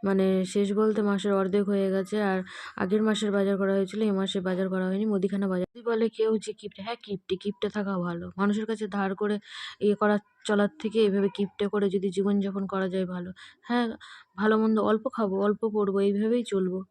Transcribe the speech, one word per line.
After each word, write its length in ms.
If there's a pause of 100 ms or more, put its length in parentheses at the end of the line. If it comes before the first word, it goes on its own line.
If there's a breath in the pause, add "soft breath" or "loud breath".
মানে 400
শেষ 280
বলতে 300
মাসের 300
অর্ধেক 340
হয়ে 240
গেছে, 320
আর 160 (380 loud breath)
আগের 260
মাসের 280
বাজার 280
করা 140
হয়েছিল, 300
এ 100
মাসে 280
বাজার 280
করা 180
হয়নি। 180
মুদিখানা 440
বাজার, 180
যদি 160
বলে 260
কেউ 300
যে 140
কিপটে, 300
হ্যাঁ 140
কিপটে, 400
কিপটে 320
থাকা 300
ভালো। 280 (100)
মানুষের 300
কাছে 220
ধার 260
করে 220 (440 loud breath)
ইয়ে 140
করা, 220 (280)
চলার 260 (100)
থেকে 240
এভাবে 240
কিপটে 400
করে 200
যদি 220
জীবনযাপন 560
করা 220
যায় 180
ভালো। 240 (320 loud breath)
হ্যাঁ, 240 (500 loud breath)
ভালো 220
মন্দ 200
অল্প 300
খাবো, 320
অল্প 280
পরবো, 320
এইভাবেই 440
চলবো। 340 (120)